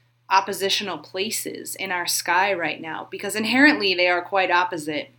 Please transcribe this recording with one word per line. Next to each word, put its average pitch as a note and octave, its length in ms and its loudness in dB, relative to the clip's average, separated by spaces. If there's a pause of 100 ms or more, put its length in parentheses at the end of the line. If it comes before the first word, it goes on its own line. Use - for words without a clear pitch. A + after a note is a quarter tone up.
(280)
oppositional F#3+ 720 0
places - 760 -8
in F#3+ 160 -8
our F3 160 -4
sky F#3 480 2
right D#3+ 260 -4
now D#3+ 300 -10
because G3 240 -8
inherently G#3+ 600 4
they F3+ 140 4
are F3 140 2
quite F#3 280 0
opposite. D#3 680 -2